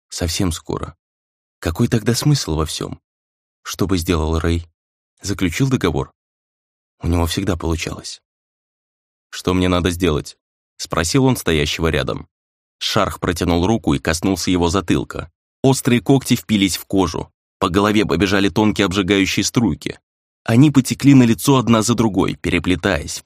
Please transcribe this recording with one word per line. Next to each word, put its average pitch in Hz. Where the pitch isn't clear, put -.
Совсем 87
скоро. -
Какой 117
тогда 113
смысл 139
во 78
всем?" -
Что -
бы 92
сделал 82
Рэй? 85
Заключил 95
договор? 82
У 80
него 85
всегда 95
получалось. -
"Что -
мне 92
надо 90
сделать?" 85
спросил 104
он 123
стоящего 80
рядом. 62
Шарх -
протянул 87
руку 107
и 67
коснулся 92
его 87
затылка. 87
Острые 123
когти 135
впились 98
в -
кожу. -
По 98
голове 101
побежали 98
тонкие 104
обжигающие 98
струйки. -
Они 131
потекли 139
на 131
лицо 120
одна 110
за 113
другой, 101
переплетаясь, 87